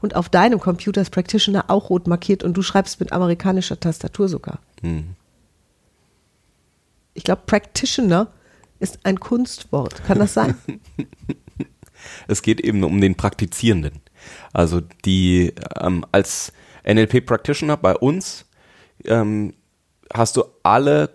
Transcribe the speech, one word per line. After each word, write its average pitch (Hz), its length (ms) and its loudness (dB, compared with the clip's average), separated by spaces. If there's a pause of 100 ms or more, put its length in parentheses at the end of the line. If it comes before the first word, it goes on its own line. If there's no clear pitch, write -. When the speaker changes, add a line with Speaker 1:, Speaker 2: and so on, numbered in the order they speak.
Speaker 1:
Und 208 160 -4
auf 175 120 -2
deinem 202 300 4
Computer 190 440 -2
ist 175 80 -4
Practitioner 196 580 0
auch 196 220 0
rot 180 180 0
markiert 175 340 0
und 175 140 -2
du 196 60 -2
schreibst - 360 -2
mit - 140 -6
amerikanischer 180 640 0
Tastatur 170 500 -2
sogar. - 300 -8 (220)
Speaker 2:
Mhm. 82 300 -4 (2000)
Speaker 1:
Ich - 100 -16
glaub, - 220 0
Practitioner 208 840 0 (520)
ist - 240 -8
ein 190 160 0
Kunstwort. - 840 -4
Kann 196 140 2
das 208 160 2
sein? 226 280 0
Speaker 2:
<laughs> - 40 -16 (1600)
Es - 160 -2
geht - 180 2
eben 104 220 0
um 90 180 2
den 98 140 4
Praktizierenden. 95 840 0 (520)
Also 87 280 2 (240)
die, 90 480 4 (280)
ähm, 87 300 -2
als - 420 -2 (300)
N-L-P-Practitioner 127 960 0
bei 95 180 2
uns, 156 500 -2 (600)
ähm, 107 500 0 (580)
hast 117 240 0
du 127 60 2 (220)
alle 143 500 4